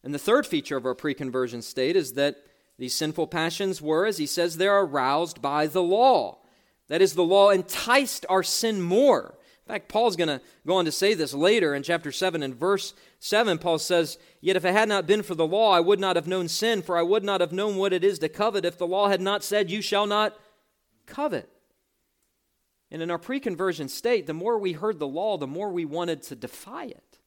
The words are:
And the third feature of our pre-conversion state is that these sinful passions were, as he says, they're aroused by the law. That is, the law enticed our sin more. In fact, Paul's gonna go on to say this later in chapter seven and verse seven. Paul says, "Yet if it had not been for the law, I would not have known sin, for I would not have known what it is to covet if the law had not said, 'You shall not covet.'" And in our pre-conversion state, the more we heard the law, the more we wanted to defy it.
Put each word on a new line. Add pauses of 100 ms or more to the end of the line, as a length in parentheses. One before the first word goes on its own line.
And
the
third
feature
of
our
pre-conversion
state
is
that (420)
these
sinful
passions
were,
as
he
says,
they're
aroused
by
the
law. (500)
That
is,
the
law
enticed
our
sin
more. (280)
In
fact,
Paul's
gonna (260)
go
on
to
say
this
later
in
chapter
seven
and
verse (260)
seven.
Paul
says, (220)
"Yet
if
it
had
not
been
for
the
law,
I
would
not
have
known
sin,
for
I
would
not
have
known
what
it
is
to
covet
if
the
law
had
not
said,
'You
shall
not (680)
covet.'" (1400)
And
in
our
pre-conversion
state,
the
more
we
heard
the
law,
the
more
we
wanted
to
defy
it.